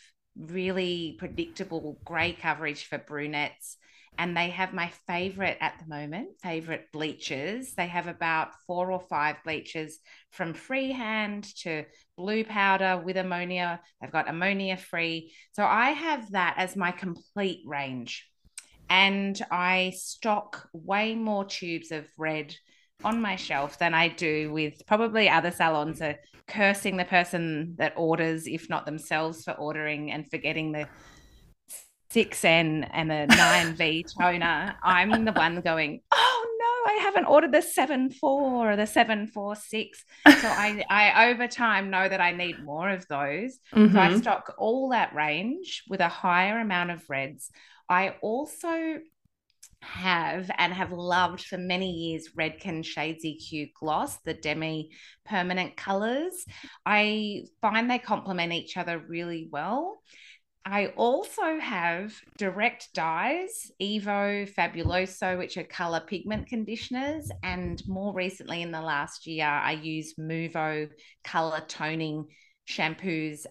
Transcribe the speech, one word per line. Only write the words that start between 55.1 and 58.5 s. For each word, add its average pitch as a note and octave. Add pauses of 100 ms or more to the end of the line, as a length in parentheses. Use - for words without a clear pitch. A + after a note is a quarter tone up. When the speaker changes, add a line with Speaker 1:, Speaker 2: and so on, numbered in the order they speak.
Speaker 1:
permanent F3+
colors. A#3+ (400)
I G#3+ (180)
find A3+
they B3
complement F3+